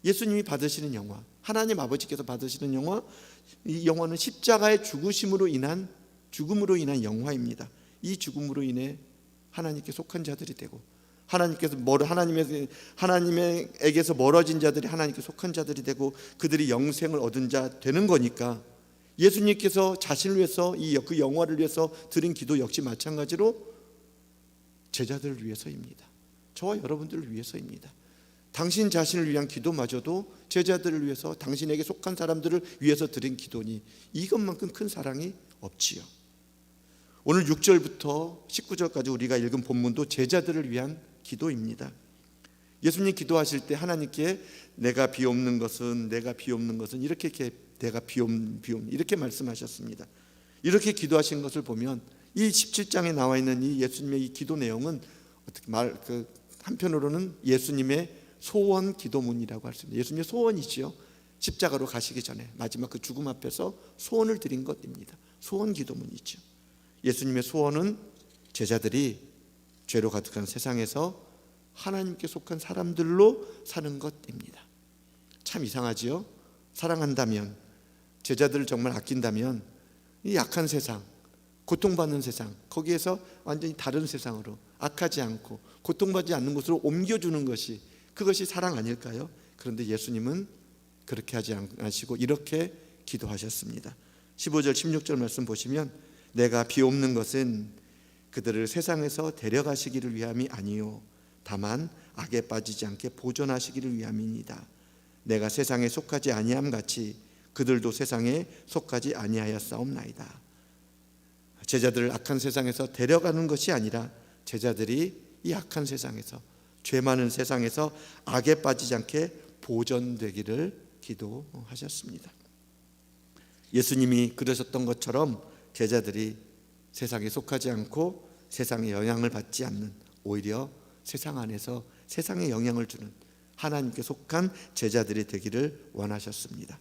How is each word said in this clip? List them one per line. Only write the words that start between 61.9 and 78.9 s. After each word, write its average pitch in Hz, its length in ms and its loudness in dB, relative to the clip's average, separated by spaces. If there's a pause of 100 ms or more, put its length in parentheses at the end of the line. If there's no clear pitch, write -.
전에 117 340 -10
마지막 120 360 -6
그 123 80 -8
죽음 139 280 -8
앞에서 135 480 -6 (220)
소원을 220 420 2
드린 131 240 -4
것입니다. - 540 -10 (220)
소원 208 340 -2
기도문이죠. 127 640 -8 (640)
예수님의 127 380 2
소원은 151 560 0 (560)
제자들이 113 640 0 (680)
죄로 110 240 2
가득한 104 340 -4
세상에서 127 800 -4 (480)
하나님께 190 540 -6
속한 160 320 -10
사람들로 175 880 4 (180)
사는 147 320 -6
것입니다. - 640 -12 (840)
참 175 220 -4
이상하지요? 123 600 -2 (480)
사랑한다면, 127 800 0 (640)
제자들을 135 460 2
정말 123 260 0